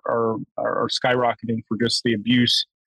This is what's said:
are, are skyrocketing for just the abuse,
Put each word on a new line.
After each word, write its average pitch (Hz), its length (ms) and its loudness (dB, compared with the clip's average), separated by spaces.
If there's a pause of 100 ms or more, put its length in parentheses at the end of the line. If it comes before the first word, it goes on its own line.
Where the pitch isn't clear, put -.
are, 113 300 0 (200)
are 117 320 -2
skyrocketing 117 800 0
for 107 140 -4
just 117 220 -2
the 120 100 2
abuse, 117 520 2 (280)